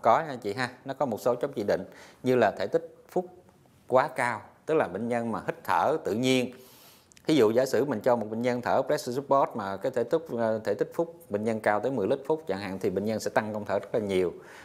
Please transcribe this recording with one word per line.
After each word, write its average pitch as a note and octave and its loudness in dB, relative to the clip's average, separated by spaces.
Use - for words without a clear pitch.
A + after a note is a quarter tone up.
Có B2 4
nha C#3 -10
chị G2+ -4
ha. B2 -4
Nó C3+ -8
có D3 -2
một A2 4
số B2 2
chống C#3 -2
chỉ A#2 -2
định F#2 0
như B2+ 4
là A2 6
thể F#2+ -4
tích - -4
phúc F3+ -2
quá B2+ 2
cao, A#2+ -2
tức D3+ 0
là C#3 4
bệnh G2 -6
nhân A#2 -2
mà G2 -4
hít D#3+ -4
thở G2 2
tự F2+ -2
nhiên. B2+ 2
Ví D#3+ 4
dụ A2 6
giả B2 4
sử C3+ 2
mình A#2+ -4
cho B2 4
một A2 -2
bệnh A2+ -6
nhân B2 -2
thở A2 2
pressure C3+ -2
support C#3 2
mà G2 -6
cái C3 -4
thể A#2 -2
tích, D#3+ -2
ờ, A2 0
thể G2+ 0
tích D3+ -4
phúc E3+ -4
bệnh G#2 -2
nhân A2 -2
cao G#2 2
tới A#2 -2
mười G#2+ 0
lít - 0
phút D#3 -2
chẳng F#2+ -2
hạn, F#2+ -8
thì G#2 -2
bệnh F#2+ -2
nhân A2 -2
sẽ G#2 -6
tăng G#2+ -2
công G#2 -8
thở G2+ -2
rất - -6
là B2 0
nhiều. F#2 0